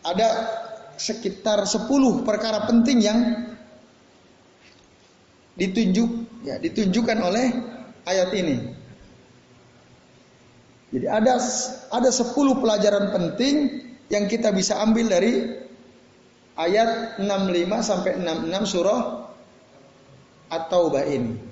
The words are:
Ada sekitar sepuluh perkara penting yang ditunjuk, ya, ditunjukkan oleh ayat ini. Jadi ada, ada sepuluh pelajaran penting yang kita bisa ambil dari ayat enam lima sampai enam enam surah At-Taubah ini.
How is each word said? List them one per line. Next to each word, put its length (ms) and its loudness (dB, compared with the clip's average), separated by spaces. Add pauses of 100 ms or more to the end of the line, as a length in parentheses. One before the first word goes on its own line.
Ada 220 2 (680)
sekitar 680 -2
sepuluh 560 2
perkara 480 -2
penting 320 6
yang 180 4 (2500)
ditunjuk, 520 0 (360)
ya, 160 -8
ditunjukkan 560 0
oleh 320 0 (560)
ayat 320 0
ini. 200 0 (2250)
Jadi 220 -6
ada, 260 2 (560)
ada 220 2
sepuluh 500 2
pelajaran 480 2
penting 720 0 (240)
yang 240 0
kita 240 2
bisa 240 0
ambil 320 4
dari 320 2 (1120)
ayat 640 0
enam 320 0
lima 320 0
sampai 320 0
enam 320 -4
enam 160 -2
surah 640 -2 (1200)
At-Taubah 560 0
ini. 320 -2 (160)